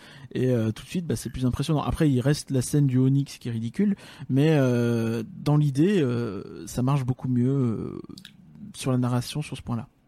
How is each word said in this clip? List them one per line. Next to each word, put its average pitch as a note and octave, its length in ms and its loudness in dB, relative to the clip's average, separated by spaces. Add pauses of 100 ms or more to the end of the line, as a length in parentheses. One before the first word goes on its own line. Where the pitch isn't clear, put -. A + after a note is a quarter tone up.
(340)
et, B2+ 180 0
euh, A2+ 200 2
tout - 120 -10
de - 60 -20
suite, E3+ 180 -4
bah, C3 80 -2
c'est - 160 -6
plus B2+ 160 -2
impressionnant. C#3 340 0
Après, D3+ 300 2
il B2 100 2
reste C#3+ 300 0
la B2+ 100 2
scène C#3+ 240 2
du B2+ 140 4
Onix C#3 400 2
qui B2 100 -10
est - 20 -4
ridicule, A#2 440 0 (340)
mais, C#3 220 4
euh, A#2 720 2 (200)
dans D3 140 4
l'idée, D3+ 420 4
euh, A#2+ 440 -2 (240)
ça B2 160 -4
marche C3 220 0
beaucoup B2+ 220 -4
mieux, B2 220 2
euh, A#2+ 520 -2 (760)
sur - 160 -4
la B2+ 80 2
narration, B2 420 -2
sur C#3+ 160 -12
ce - 60 -18
point-là. A#2 240 -6 (200)